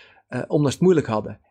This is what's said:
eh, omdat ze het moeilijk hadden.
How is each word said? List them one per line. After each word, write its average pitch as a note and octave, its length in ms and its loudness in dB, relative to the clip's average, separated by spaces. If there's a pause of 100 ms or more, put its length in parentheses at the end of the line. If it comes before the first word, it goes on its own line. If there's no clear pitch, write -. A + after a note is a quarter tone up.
(280)
eh, B2+ 180 -6
omdat D3 240 0
ze - 60 -6
het - 80 0
moeilijk E3+ 220 4
hadden. G#2+ 340 -6 (100)